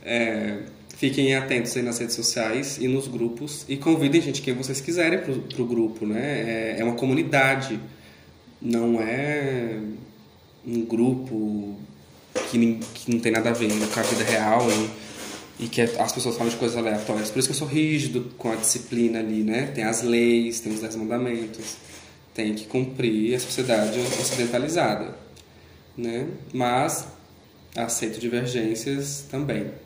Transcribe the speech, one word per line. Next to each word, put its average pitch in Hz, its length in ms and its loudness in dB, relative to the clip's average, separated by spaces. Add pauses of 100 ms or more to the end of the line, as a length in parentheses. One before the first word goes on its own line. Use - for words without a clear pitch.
é, 107 540 0 (380)
fiquem 135 380 2
atentos 131 420 0
aí 123 60 0
nas 120 160 -2
redes 113 160 -2
sociais 117 640 -2
e 120 80 0
nos 135 220 0
grupos. 117 600 -4
E 139 80 -2
convidem, 160 440 6
gente, 139 220 -2
quem 131 120 0
vocês 131 260 -4
quiserem 170 400 2
pro, 131 200 -2
pro - 260 -4
grupo, 113 400 0
né? 113 720 -2
É, - 40 -4
é 113 40 0
uma 117 100 2
comunidade, 135 880 2 (800)
não 117 400 2
é 127 800 -2 (880)
um 117 180 0
grupo 110 920 0 (720)
que 120 80 2
nin-, 117 220 4 (120)
que - 180 -8
não 117 80 2
tem 117 140 2
nada 113 180 2
a - 20 2
ver, 117 200 2
né, 107 200 0
com 117 80 0
a - 20 2
vida 110 220 2
real 110 460 4
e, - 920 -4
e 117 40 -4
que 120 120 0
as 117 320 2
pessoas 123 240 -2
falam 117 140 2
de 117 80 -6
coisas 117 180 0
aleatórias. 107 540 0
Por - 80 -2
isso 127 100 2
que 147 60 -2
eu - 40 -4
sou 151 100 -4
rígido 135 680 0
com 117 140 -2
a 110 60 0
disciplina 113 640 2
ali, 107 240 0
né? 120 320 0
Tem 113 100 -2
as 113 180 0
leis, 117 580 4
tem 107 120 -4
os 110 80 -4
dez 110 160 -6
mandamentos, 113 800 -4 (580)
tem 107 200 0
que - 120 -8
cumprir 120 680 0
a 127 60 0
sociedade 110 580 0
ocidentalizada, 123 1160 0 (800)
né? 120 320 -4 (240)
Mas 127 540 0 (680)
aceito 113 420 -2
divergências 123 1120 -2
também 117 400 -4 (160)